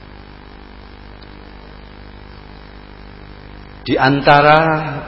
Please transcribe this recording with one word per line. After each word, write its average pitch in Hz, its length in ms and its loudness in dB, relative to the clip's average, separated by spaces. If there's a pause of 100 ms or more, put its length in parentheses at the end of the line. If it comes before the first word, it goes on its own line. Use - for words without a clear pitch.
(3750)
Di 123 160 -2
antara 147 580 4 (500)